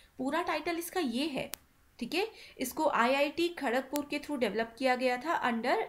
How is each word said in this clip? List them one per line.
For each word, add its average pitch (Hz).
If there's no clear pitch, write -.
पूरा 277
टाइटल 339
इसका 339
ये 262
है, 269
ठीक 233
है? 427
इसको 277
आईआईटी 285
खड़गपुर 277
के 294
through 294
डेवलप 226
किया 254
गया 247
था 262
under 240